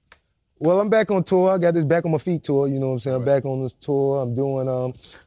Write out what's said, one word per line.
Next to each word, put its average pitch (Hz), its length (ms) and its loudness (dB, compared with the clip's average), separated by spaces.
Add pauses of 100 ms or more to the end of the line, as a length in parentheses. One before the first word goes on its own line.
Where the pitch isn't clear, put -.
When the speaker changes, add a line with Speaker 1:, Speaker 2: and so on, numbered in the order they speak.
(580)
Speaker 1:
Well, 175 220 2
I'm 214 80 -2
back 220 220 2
on 185 120 2
tour. 185 280 2
I 190 80 0
got 170 160 2
this 165 100 2
Back 160 200 0
on 165 60 0
My 156 60 0
Feet 170 260 -2
tour, 139 240 0
you 139 120 -2
know 135 80 -2
what 131 60 -2
I'm 127 60 -4
saying? 131 180 -4
I'm 127 40 -2
Speaker 2:
Right. 139 140 2
Speaker 1:
back 131 100 0
on 131 160 -4
this 127 140 -6
tour. 139 460 0
I'm 120 120 -4
doing, 135 340 -2
um, 127 260 -4 (340)